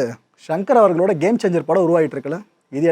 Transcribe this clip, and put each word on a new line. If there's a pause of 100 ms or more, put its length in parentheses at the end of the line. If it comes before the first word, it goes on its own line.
(500)
சங்கர்
அவர்களோட (120)
கேம்
சேஞ்சர்
படம்
உருவாகிட்டு
இருக்குல்ல, (380)
இது